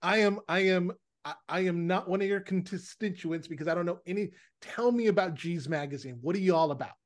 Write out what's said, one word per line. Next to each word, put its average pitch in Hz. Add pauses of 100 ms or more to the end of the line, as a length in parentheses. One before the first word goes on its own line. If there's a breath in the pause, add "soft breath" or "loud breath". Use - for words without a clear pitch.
I 190
am, 202 (100)
I 180
am, 185 (320)
I, 151 (140)
I 175
am 175
not 180
one 196
of 196
your 202
constituents 180
because 151
I 165
don't 175
know 175
any. 190 (300 soft breath)
Tell 240
me 240
about 170
G's 160
Magazine. 139
What 165
are 202
you 180
all 160
about? 127 (120)